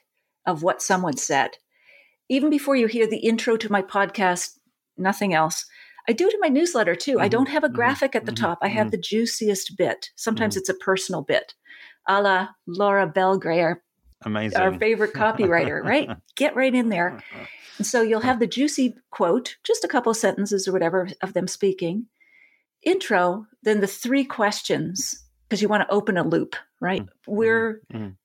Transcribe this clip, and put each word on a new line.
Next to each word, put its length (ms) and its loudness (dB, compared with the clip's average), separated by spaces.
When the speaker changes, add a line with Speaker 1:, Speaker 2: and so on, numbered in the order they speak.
Speaker 1:
of 180 -2
what 180 2
someone 360 0
said. 400 0
Even 220 2
before 260 2
you 120 4
hear 180 2
the 140 -2
intro 360 2
to 160 -4
my 120 2
podcast, 720 0
nothing 380 0
else. 280 0
I 40 4
do 140 2
it 60 2
in 60 -2
my 80 2
newsletter 480 2
too. 240 0
I 60 2
Speaker 2:
Mm-hmm, 40 4
Speaker 1:
don't 200 2
have 140 0
a 40 2
Speaker 2:
mm-hmm, 80 -2
Speaker 1:
graphic 400 0
at 100 -2
the 60 -6
Speaker 2:
mm-hmm, 140 -4
Speaker 1:
top. 180 -2
I 60 0
have 180 0
Speaker 2:
mm-hmm. 40 -4
Speaker 1:
the 60 -2
juiciest 800 -2
bit. 380 -2
Sometimes 400 -2
Speaker 2:
Mm-hmm. 60 -2
Speaker 1:
it's 80 -8
a 40 0
personal 480 -2
bit, 320 -2
a 160 2
la 240 2
Laura 420 2
Belgrayer, 760 0
Speaker 2:
Amazing. 360 -2
Speaker 1:
our 140 2
favorite 400 0
copywriter, 680 0
right? 260 0
Speaker 2:
<laughs> 120 -20
Speaker 1:
Get 200 0
right 180 2
in 160 2
there. 320 -2
And 80 -4
so 160 2
you'll 200 2
have 180 2
the 80 2
juicy 480 0
quote, 520 0
just 200 0
a 40 -4
couple 220 0
of 80 0
sentences 500 0
or 60 -2
whatever 340 0
of 120 -8
them 140 -2
speaking. 600 -2
Intro, 640 0
then 160 2
the 80 2
three 360 0
questions, 1000 -4
'cause 120 0
you 60 4
wanna 220 4
open 280 2
a 100 2
loop, 280 0
right? 240 -2
Speaker 2:
Mm-hmm. 320 -14
Speaker 1:
We're 460 0
Speaker 2:
Mm-hmm. 160 -8